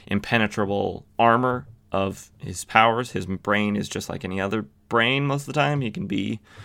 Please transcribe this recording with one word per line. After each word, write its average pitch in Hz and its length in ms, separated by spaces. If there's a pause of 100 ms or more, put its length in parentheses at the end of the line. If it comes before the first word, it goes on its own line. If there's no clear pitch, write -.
impenetrable 101 1000 (140)
armor 123 480 (240)
of 98 480
his 92 260
powers. 117 460
His 92 160
brain 104 500
is 104 100
just 101 220
like 90 160
any 92 160
other 101 240 (240)
brain 123 380
most 143 160
of 143 60
the 139 120
time. 143 220
He 117 80
can - 160
be 104 340 (240)